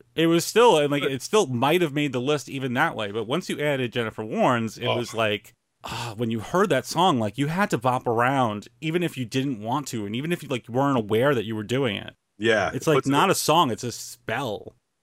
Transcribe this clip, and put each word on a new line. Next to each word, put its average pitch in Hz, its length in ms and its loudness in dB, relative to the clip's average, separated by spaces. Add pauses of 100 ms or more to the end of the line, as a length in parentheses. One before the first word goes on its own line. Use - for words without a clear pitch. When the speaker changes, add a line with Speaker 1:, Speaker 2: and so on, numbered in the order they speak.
(140)
Speaker 1:
It 165 140 2
was 165 160 4
still, 214 340 6
and, 147 120 2
like, 143 120 0
Speaker 2:
But 143 100 -2
Speaker 1:
it 131 100 -4
still 202 240 2
might 135 360 2
have 147 100 0
made 147 200 -2
the 123 80 -2
list 139 280 -2
even 131 260 -4
that 151 220 0
way. 107 140 -4
But 107 160 -4
once 156 220 -2
you 139 120 -4
added 135 320 -2
Jennifer 110 320 -4
Warnes, 120 540 0
it 120 80 -6
Speaker 2:
Oh. 117 100 0
Speaker 1:
was 120 180 -6
like, 107 380 -2 (320)
ah, 117 320 -8
when 113 140 -2
you 113 100 -2
heard 180 300 0
that 131 160 0
song, 165 320 2
like, 107 180 -2
you 143 120 -2
had 190 220 -2
to 147 80 2
bop 123 280 0
around, 120 640 2 (120)
even 160 220 -2
if 160 160 -4
you 123 60 -4
didn't 131 360 -4
want 123 280 -4
to, 107 180 -6
and 104 100 -6
even 156 160 -4
if 170 100 -6
you, - 60 -16
like, 123 200 -6
weren't 135 300 2
aware 113 360 2
that 110 100 0
you 110 120 -4
were 107 80 -6
doing 117 320 -2
it. - 180 -10 (240)
Speaker 2:
Yeah, 104 340 2
Speaker 1:
It's, 127 140 -4
Speaker 2:
it 165 40 4
Speaker 1:
like, 147 80 6
Speaker 2:
puts 135 100 0
it - 20 0
Speaker 1:
not 165 200 4
a 151 40 4
song, 156 360 2
it's 107 140 -6
a 117 80 -6
spell. - 840 -8 (280)